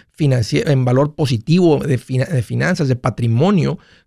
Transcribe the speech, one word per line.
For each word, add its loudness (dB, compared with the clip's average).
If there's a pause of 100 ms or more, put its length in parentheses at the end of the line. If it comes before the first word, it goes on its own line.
(120)
financie-, -2
en 2
valor 0
positivo 2
de -2
fina-, -4
de -2
finanzas, -2
de 2
patrimonio, 0 (280)